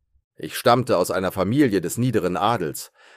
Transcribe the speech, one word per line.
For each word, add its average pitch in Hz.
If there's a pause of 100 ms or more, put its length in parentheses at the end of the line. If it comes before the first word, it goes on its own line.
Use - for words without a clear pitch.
(340)
Ich -
stammte 120
aus 90
einer 92
Familie 98
des 82
niederen 92
Adels. - (260)